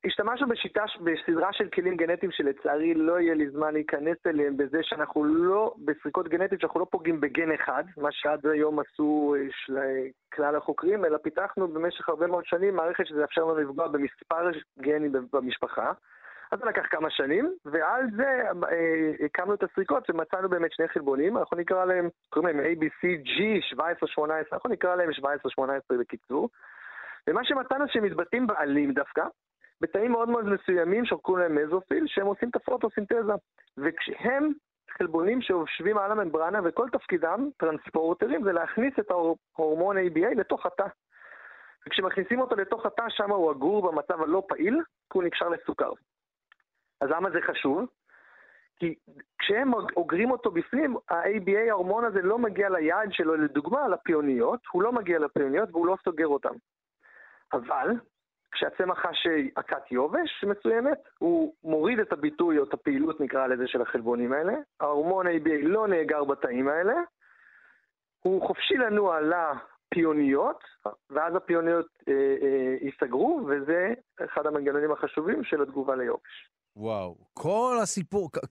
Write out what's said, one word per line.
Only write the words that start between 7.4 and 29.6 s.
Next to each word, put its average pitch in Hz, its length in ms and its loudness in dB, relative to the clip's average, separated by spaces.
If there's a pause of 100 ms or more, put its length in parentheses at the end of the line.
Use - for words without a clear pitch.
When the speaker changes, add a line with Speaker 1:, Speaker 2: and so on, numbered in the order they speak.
Speaker 1:
אחד, 143 320 -2 (120)
מה 147 160 -2
שעד 147 340 -2
היום 151 340 2
עשו, 151 580 2
אה, 139 120 -2
של, 135 280 -6
אה, 135 240 -2 (320)
כלל 147 220 0
החוקרים, 170 480 0
אלא 151 140 2
פיתחנו 185 500 -2
במשך 165 400 -4
הרבה 165 180 0
מאוד 175 200 0
שנים 185 300 2
מערכת 170 300 -2
שזה 151 180 0
אפשר 143 160 -2
לנו 160 160 2
לפגוע 151 320 -2
במספר 151 600 -2 (280)
גנים 151 340 0
ב-, 127 240 -2
במשפחה. 127 560 -2 (600)
אז 202 60 -4
זה 247 60 -8
לקח 196 260 0
כמה 156 200 -2
שנים, 190 440 0 (100)
ועל 165 400 0 (120)
זה, 254 260 0 (300)
אה, 160 520 0
הקמנו 185 300 -2
את 196 80 -2
הסריקות 196 480 -2
ומצאנו 185 380 -2
באמת 165 240 0
שני 160 160 0
חלבונים, 151 480 0
אנחנו 170 200 -2
נקרא 185 280 0
להם, 180 240 2 (220)
קוראים 156 260 0
להם 143 100 0
A 165 120 0
B 156 60 0
C 156 440 -2
G - 120 -2 (200)
שבע 143 280 -2
עשרה 165 200 -2
שמונה 151 280 -2
עשרה, 156 160 -6
אנחנו - 180 -4
נקרא 180 240 0
להם 175 180 0
שבע 139 200 -2
עשרה 139 180 -4
שמונה 135 240 -2
עשרה 127 240 -2
בקיצור, 123 500 -4 (800)
ומה 208 160 0
שמצאנו 269 440 0
שהם 220 160 0
מתבטאים 190 420 0
בעלים 147 460 2
דווקא, 143 300 -2 (580)